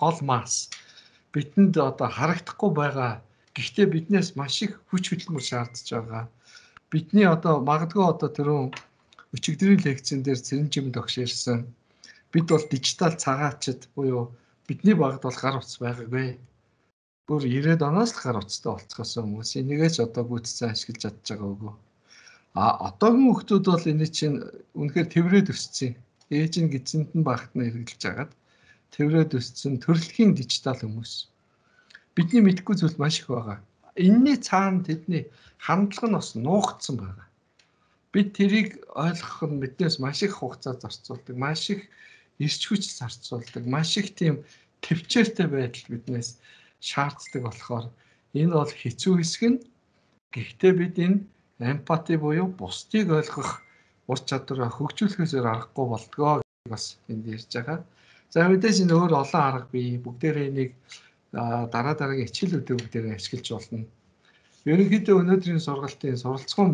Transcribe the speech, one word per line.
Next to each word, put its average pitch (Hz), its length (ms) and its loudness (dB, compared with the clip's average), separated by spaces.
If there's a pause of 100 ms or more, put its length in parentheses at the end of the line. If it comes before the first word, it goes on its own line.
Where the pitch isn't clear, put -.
гол 165 240 2
мас - 480 -2 (640)
битэнд 160 400 4
одоо 131 320 0
харагдахгүй 170 640 -2
байгаа. 135 480 -2 (320)
Гэхдээ 165 400 2
биднээс 165 480 0
маш 143 240 -4
их - 240 -6
хүч 185 240 -2
хөдөлмөр 160 320 -6
шаардаж 120 400 -6
байгаа. 113 400 -8 (640)
Бидний 185 400 4
одоо 160 320 4
магадгүй 156 400 0
одоо 185 320 2
тэр 143 400 -2
үн - 0 - (640)
өчигдрийн 185 480 4
лекцэн 135 400 -2
дээр 131 160 0
цэрэнж 143 400 -2
юмд 127 160 -4
огшиулсан. 120 720 -4 (640)
Бид 165 160 2
бол 151 240 4
дижитал 165 400 0
цагаатчид 139 800 -4
буюу 127 400 -2 (320)
бидний 185 320 4
багт 135 320 0
бол 120 80 -6
гар 131 240 -2
утас - 160 -16
байгаагүй. 123 640 -6 (880)
Бүр 147 160 -2
ирээд 147 400 2
оноос 208 320 0
л - 80 -14
гар 117 160 -2
утастай - 320 -8
болчихсон - 560 -8
хүмүүс 110 320 -8
энэгээс 147 400 0
одоо 117 240 -2
гүйцэтгэн 117 480 -6
ашиглаж - 320 -10
чадчихаг 104 400 -8
үгүй. 107 420 -10 (680)
А 98 80 2 (240)
одоогийн 240 440 6
хүүхдүүд 196 360 2
бол 170 240 4
энэ 156 160 2
чинь 147 280 -2 (420)
үнэхээр 156 360 0
тэврээд 180 380 6
өссөн. - 420 -6 (380)
Ээж 156 200 0 (100)
нь 151 100 2
гизэнд 147 440 -4
нь 156 100 2
багт 120 300 -4
нь 123 120 -2
эргэлж 117 400 -10
агаад 127 240 -8 (640)
тэврээд 156 420 2
өссөн 131 480 -4
төрөлхийн 165 480 4
дижитал 123 480 -2
хүмүүс. 113 480 -10 (880)
Бидний 190 240 6
мэдхгүй 190 320 4
зүйл 160 240 0
маш 147 240 0
их - 80 -20
байгаа. 110 320 -6 (320)
Энэний 240 480 6
цаана 190 400 2
тэдний 160 480 -4 (320)
хандлага 202 480 0
нь 180 80 2
бас - 160 -10
нуугдсан 139 640 -2
байгаа. 95 280 -12 (840)
Бид 202 240 2
тэрийг 202 480 2 (140)
ойлгох 165 500 -4
нь 143 160 -4
биднээс 151 400 -2
маш 139 240 -4
их 196 160 -4
хугацаа 131 400 -8
зарцуулдаг, 123 560 -14
маш 151 320 -4
их 202 160 -6 (560)
эрч 147 240 -2
хүч 196 240 -2
зарцуулдаг, - 800 -12
маш 160 300 -2
их - 180 -6
тийм 160 240 0 (400)
төвчээртэй 196 640 0
байдал 135 460 -4
биднээс 120 500 -8 (400)
шаарддаг 143 640 -6
болохоор 117 420 -8 (480)
энэ 165 220 2
бол 143 160 0
хэцүү - 420 -2
хэсэг 170 320 0
нь. 247 120 4 (760)
Гэхдээ 185 400 2
бид 175 240 -2
энэ 185 200 4 (420)
эмпати 160 560 -2
буюу 156 300 0
бусдыг 180 640 -2
ойлгох 151 400 -2 (560)
ур 127 120 -2 (100)
чадвараа 131 420 -4
хөгжүүлэхээсээр 147 760 -2
аргагүй 113 440 -4
болдгоо 147 480 0
гэж - 320 -12
бас 107 140 -8 (260)
энд 110 160 -8
ярьж 110 240 -12
байгаа. 135 280 -6 (520)
За, 170 160 6
мэдээж 190 400 4
энэ 165 80 6
өөр 175 240 6
олон 143 240 2
арга 131 300 0
бий. 123 260 -2
Бүгдээрээ 143 500 -2
энийг, 135 240 -2 (600)
а, 120 320 -2
дараа 120 320 -2
дараагийн 135 320 -2
хичээлүүдээр 139 480 -2
бүгдээрээ 110 400 -6
ашиглаж - 320 -10
болно. 113 300 -8 (920)
Ерөнхийдөө 196 480 6
өнөөдрийн 175 480 2
сургалтын 139 560 -4
суралцгуун 135 520 0